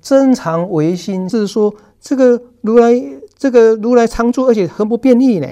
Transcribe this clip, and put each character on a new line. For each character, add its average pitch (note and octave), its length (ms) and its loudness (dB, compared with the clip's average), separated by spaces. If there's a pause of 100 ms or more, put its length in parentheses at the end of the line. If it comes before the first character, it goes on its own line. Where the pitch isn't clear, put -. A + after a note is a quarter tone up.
真 C4+ 320 2
常 E3+ 360 -6
唯 E3 240 -2
心 F#3 320 -8
是 G#3 200 -4
说 G#3 280 -2 (240)
这 - 160 -6
个 B3 280 2 (180)
如 A3+ 180 0
来， A#3 140 4 (440)
这 C#4 140 -2
个 A3+ 260 4
如 A3+ 180 -2
来 A#3 120 4
常 A#3 240 -2
住， B3+ 160 -2
而 B3 60 2
且 G#3 140 0
恒 G3+ 200 -6
不 A3+ 120 -4
变 B3 200 2
异 B3 200 0
呢。 C#3+ 140 -6